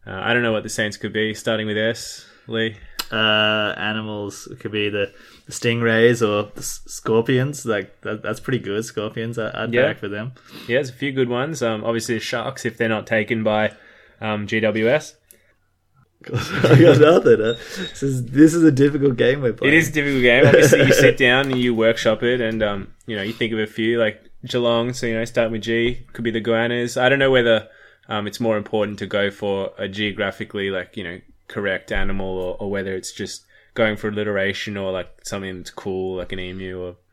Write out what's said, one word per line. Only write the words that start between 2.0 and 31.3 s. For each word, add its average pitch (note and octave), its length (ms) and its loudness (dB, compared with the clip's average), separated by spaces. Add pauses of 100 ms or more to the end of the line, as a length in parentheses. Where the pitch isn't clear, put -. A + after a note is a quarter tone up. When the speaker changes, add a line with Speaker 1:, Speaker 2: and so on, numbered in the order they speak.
Speaker 1:
Lee. A2+ 280 -4 (340)
Speaker 2:
Uh, G#2+ 680 0
animals G#2+ 720 -8 (100)
could G#2 140 -10
be G#2 160 -2
the, G2+ 240 -4 (320)
the B2 80 -16
stingrays A#2 680 2
or G#2 340 0
the - 40 -10
s-, - 280 -12
scorpions. B2+ 800 -2
Like, G#2 360 -6
that, G#2+ 200 -8
that's - 200 -8
pretty B2+ 180 -4
good. G2 240 -6
Scorpions, A2+ 560 -8
I, G#2+ 240 -6
I'd A#2 100 -6
Speaker 1:
Yeah. B2 100 2
Speaker 2:
back A2 160 -2
for G#2 100 -8
them. G#2+ 240 -10 (340)
Speaker 1:
Yeah, A#2+ 80 0
there's C3+ 140 0
a - 40 -18
few C#3 200 -6
good C3 160 0
ones. C3 340 -4
Um, A2 220 -2
obviously A#2 300 -2
the G#2+ 40 -4
Sharks, B2 460 -6
if A#2+ 120 -4
they're A2+ 120 0
not G#2+ 180 -2
taken A2 380 -2
by, G#2+ 280 2 (460)
um, G#2+ 280 -4
G A2 120 -2
W A2 300 2
S. D3+ 260 0 (1040)
Speaker 2:
<laughs> - 120 -12
I D3+ 480 4
got D3+ 180 10
nothing. B2+ 420 8
Uh, A2 120 0 (240)
this F3+ 260 -8
is, B2+ 220 -4
this D3 280 6
is E3+ 100 4
a D#3 100 8
difficult C#3 420 2
game C3 260 2
we're A#2 120 0
playing. C#3 200 2
Speaker 1:
It D#3+ 40 8
is D#3+ 120 4
a - 40 -8
difficult C#3+ 300 0
game. B2 220 6
Obviously, D3 340 8
you C3+ 140 6
sit - 240 6
Speaker 2:
<laughs> - 0 -
Speaker 1:
down C3+ 340 4
and B2+ 100 0
you B2 120 2
workshop A2+ 500 2
it, B2 180 0
and, A2+ 200 -2
um, G2+ 320 -4 (120)
you A2+ 100 -6
know, G2+ 80 -4
you G#2+ 100 -6
think A2+ 200 -4
of A2 60 -2
a G#2+ 80 -2
few, A#2 320 -2
like G#2+ 220 0 (240)
Geelong. A#2+ 480 0
So, B2+ 120 -6
you A2+ 80 -2
know, A2+ 100 -2
starting A#2 300 -2
with G#2+ 80 -6
G, A#2 500 -2
could A#2 140 -10
be A#2 60 0
the A2 100 -4
Goannas. A#2+ 600 -2
I B2+ 60 4
don't C#3 120 4
know C3+ 120 4
whether A#2 380 4 (380)
um, G#2 200 -4
it's - 120 -10
more A2 180 0
important G#2 420 -4
to G#2 80 -8
go G2+ 240 0
for G2 460 -4
a G2+ 100 -6
geographically, G2+ 840 -6
like, F2+ 280 -8
you G2+ 60 -10
know, F2 160 -12 (280)